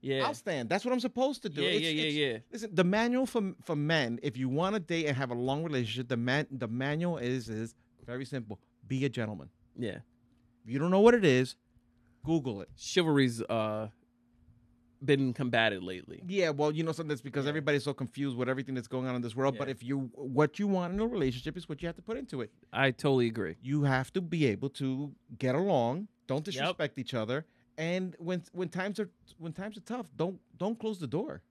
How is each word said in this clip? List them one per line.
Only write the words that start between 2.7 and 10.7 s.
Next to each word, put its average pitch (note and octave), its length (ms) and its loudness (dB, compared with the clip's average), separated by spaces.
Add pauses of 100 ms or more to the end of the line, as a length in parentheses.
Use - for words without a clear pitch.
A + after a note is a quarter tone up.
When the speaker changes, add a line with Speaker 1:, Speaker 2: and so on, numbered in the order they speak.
Speaker 2:
the F3+ 100 6
manual A#3 420 2
for, G3+ 280 -2 (100)
for E3 120 -2
men, D3 480 0
if B2+ 140 -4
you C3 120 -2
wanna F#3 300 0
date E3 280 -2
and C#3 100 2
have C3 140 -2
a A#2+ 40 -2
long C3 280 0
relationship, B2+ 440 -2
the B2 100 0
man-, B2+ 340 0
the B2 160 -6
manual D3 500 -2
is, A#2+ 320 -2
is A2+ 260 -6 (300)
very B2+ 200 -8
simple. A2 340 -8 (280)
Be C3 180 0
a C#3 40 2
gentleman. G#2+ 400 -6 (280)
Speaker 1:
Yeah. A#2 220 -6 (640)
Speaker 2:
If A2 100 -10